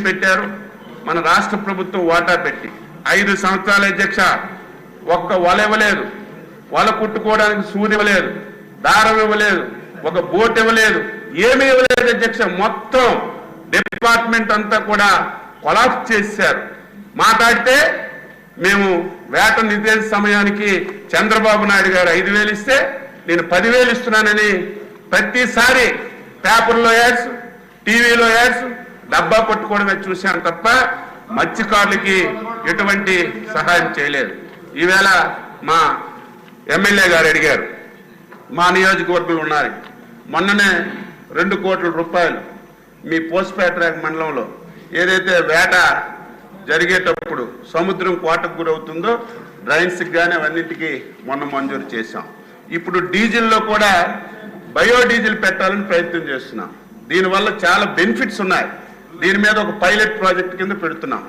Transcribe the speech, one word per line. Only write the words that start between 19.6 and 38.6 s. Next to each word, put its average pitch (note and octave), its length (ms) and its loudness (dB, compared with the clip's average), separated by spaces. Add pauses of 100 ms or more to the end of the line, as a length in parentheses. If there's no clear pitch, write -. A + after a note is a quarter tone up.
నిషేధ G#3+ 320 2 (140)
సమయానికి G#3 560 2 (420)
చంద్రబాబు G#3 580 2
నాయుడు F#3+ 260 4
గారు F3+ 120 4 (100)
ఐదు F#3+ 180 -2
వేలు G#3 200 0
ఇస్తే C4 200 0 (520)
నేను F3 140 2 (100)
పదివేలు A#3 420 4
ఇస్తున్నానని G#3+ 560 2 (600)
ప్రతిసారి A#3+ 760 2 (580)
పేపర్లో A3+ 540 4
యాడ్స్, B3 300 2 (580)
టీవీలో A#3 420 4 (100)
యాడ్స్, B3 260 2 (480)
డబ్బా A3 260 4 (100)
పట్టుకోవడమే G3+ 480 0 (100)
చూశాను F#3 420 -2
తప్ప E3 200 -2 (720)
మత్స్యకారులకి G3 760 0 (560)
ఎటువంటి G3 420 0 (400)
సహాయం E3 420 2
చేయలేదు. C#3+ 360 -2 (500)
ఈవేళ F#3+ 260 4 (600)
మా E3 120 4 (960)
ఎమ్మెల్యే G3 380 2
గారు D#3+ 180 4
అడిగారు, D3 320 2 (960)
మా F3 80 4 (100)